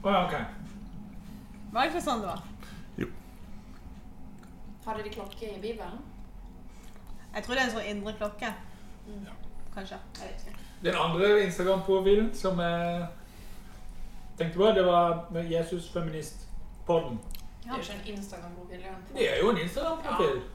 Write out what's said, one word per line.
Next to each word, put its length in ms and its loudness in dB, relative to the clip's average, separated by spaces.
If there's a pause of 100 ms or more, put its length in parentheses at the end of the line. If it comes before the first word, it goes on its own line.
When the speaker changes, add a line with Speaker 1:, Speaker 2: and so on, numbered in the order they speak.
Speaker 1:
Å 80 4
ja, 140 6
ok. 80 0 (1400)
Speaker 2:
Var 100 2
det 80 4
ikke 140 0
sånn 180 2
det 60 -4
var? 140 -6 (560)
Speaker 3:
Jo. 100 0 (1800)
Speaker 4:
Hadde 180 -4
de 60 -6
klokke 380 -8
i 140 -8
Bibelen? 400 -6 (1300)
Speaker 2:
Jeg 100 -4
tror 100 0
det 80 4
er 60 4
en 60 -2
sånn 140 -2
indre 240 -4
klokke. 380 -4 (560)
Speaker 4:
Mm. 180 -10 (480)
Speaker 2:
Kanskje. 240 -8 (220)
Speaker 4:
Jeg 80 -8
vet 180 -6
ikke. 120 -8 (260)
Speaker 1:
Den 120 4
andre 360 6 (120)
Instagram-profilen 920 6
som 260 2
jeg 480 2 (1300)
tenkte 220 0
på, 160 10
det 120 8
var 460 6
med 200 -2
Jesus 400 0
Feminist 540 -4 (380)
Podden. 360 4 (380)
Speaker 4:
Det 120 -12
er 60 -4
jo 60 -4
ikke 180 -6
en 160 -8
Instagram-profil, 680 -10
ja. 140 -8 (120)
Speaker 1:
Det 200 2
er 120 2
jo 120 8
en 60 4
Instagram-profil. 840 0 (140)